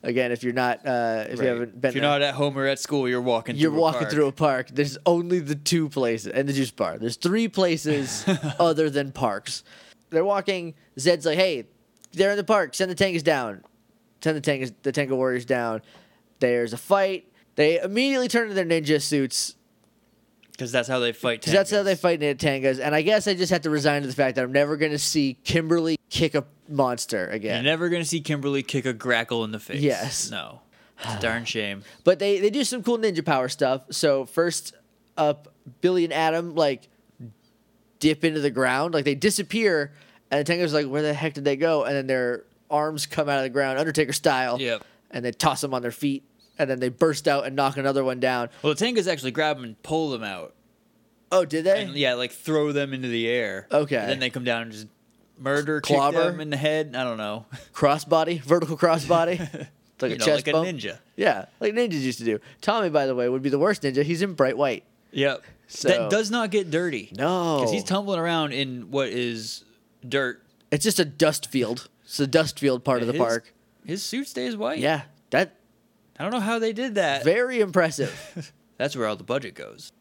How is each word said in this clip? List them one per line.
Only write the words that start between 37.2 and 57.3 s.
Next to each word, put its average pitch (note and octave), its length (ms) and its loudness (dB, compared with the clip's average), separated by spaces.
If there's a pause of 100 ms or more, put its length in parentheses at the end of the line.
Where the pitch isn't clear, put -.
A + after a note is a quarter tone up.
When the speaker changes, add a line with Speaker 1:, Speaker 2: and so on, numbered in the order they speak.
Speaker 1:
dip D3+ 240 2
into D#3 160 2
the C#3+ 120 0
ground. C3 420 0
Like, C#3+ 120 2
they C#3 100 2
disappear, E3+ 800 0 (360)
and C#3+ 160 2
the D#3+ 60 0
Tenga's E3+ 220 0
like, D3 140 2
"Where C#3 140 -2
the D3+ 120 0
heck D3 200 -4
did C#3+ 120 -6
they C#3+ 100 2
go?" D3+ 280 2
And C3 120 -2
then C3+ 120 -4
their B2+ 380 -2 (240)
arms D3+ 360 -2
come D3+ 240 -2
out C#3 80 2
of C3+ 60 0
the C3 60 -4
ground, C3 300 0
Undertaker D3+ 340 0
style. B2+ 460 2
Speaker 2:
Yep. A#2+ 240 -2 (280)
Speaker 1:
And B2 140 -6
they A#2+ 60 -2
toss D3+ 300 0
them C#3 120 -4
on B2+ 80 -2
their A#2+ 100 -4
feet, C#3 320 -4 (340)
and C#3+ 120 0
then B2+ 100 -2
they B2+ 100 0
burst D3 380 2
out C#3+ 180 2
and C3+ 100 -6
knock C3+ 220 2
another C3+ 260 0
one B2+ 160 -2
down. B2 300 0 (120)
Speaker 2:
Well, D3 120 2
the F#3 120 0
Tengas A3+ 260 0
actually C3+ 200 -2
grab D3+ 260 0
them B2+ 80 -12
and A2 180 -16
pull D#3 280 -2
them A2+ 120 -6
out. F#2+ 300 -10 (800)
Speaker 1:
Oh, F3+ 120 4
did D#3+ 200 -2
they? G3 180 4
Speaker 2:
And, F3 120 -8
yeah, C3+ 200 2
like, B2 160 -4
throw D3+ 400 0
them C#3 220 -2
into C3 140 -6
the A#2 200 -2
air. A2 440 -2
Speaker 1:
Okay. C#3+ 240 2
Speaker 2:
And G#2 140 -2
then C3+ 100 -2
they B2+ 100 -2
come B2 140 -8
down A#2 200 -2
and A2+ 80 -14
just G#2+ 160 -16 (500)
murder, D3 440 -2
Speaker 1:
Clobber? C#3+ 420 4
Speaker 2:
kick F3 80 2
them E3+ 100 -8
in D3+ 80 -8
the C#3 80 -2
head. D3+ 380 0
I B2+ 80 -2
don't A#2 140 -4
know. G#2+ 280 -6 (140)